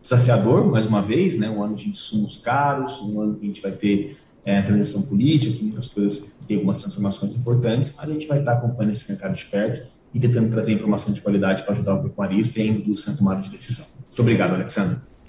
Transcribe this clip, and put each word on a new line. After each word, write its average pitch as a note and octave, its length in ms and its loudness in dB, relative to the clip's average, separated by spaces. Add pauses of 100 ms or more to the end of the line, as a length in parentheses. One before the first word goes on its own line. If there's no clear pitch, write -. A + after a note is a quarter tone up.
desafiador, B2 640 4
mais A2 200 2
uma G#2 140 2
vez, B2 380 0
né, G#2+ 100 -2
um G#2 140 -4
ano G#2+ 140 -4
de G2+ 120 -8
insumos G#2 500 -4
caros, C3+ 640 -2
um G#2 180 -4
ano G#2+ 140 -2
que G#2 100 -10
a G2+ 40 -2
gente F#2+ 140 -8
vai G2 80 -4
ter, G2+ 460 0 (280)
é, G2 160 2
transição G2+ 420 2
política, B2+ 540 2
que - 60 -6
muitas G#2+ 240 -4
coisas - 500 -4 (100)
têm G#2 100 -2
algumas F#2+ 220 0
transformações G2+ 560 -4
importantes, A#2+ 640 2
mas D3+ 140 -8
a - 20 -2
gente D3+ 140 -4
vai C#3+ 140 2
estar B2 120 2
acompanhando A2 400 0
esse - 180 -6
mercado F#2+ 240 -4
de - 120 -10
perto A2 400 -2 (260)
e B2 80 0
tentando A2+ 300 4
trazer A2 240 0
informação G#2 400 0
de - 80 -8
qualidade F#2+ 400 2
pra G2+ 100 -4
ajudar F#2+ 220 0
o - 80 -2
pecuarista G2+ 580 -2
e - 20 2
a G#2+ 40 2
indústria G#2 460 -2
na - 60 -6
tomada G2 220 2
de - 80 -10
decisão. - 380 -8 (100)
Muito - 240 -12
obrigado, G2 320 4
Alexandre. F#2 460 -2 (300)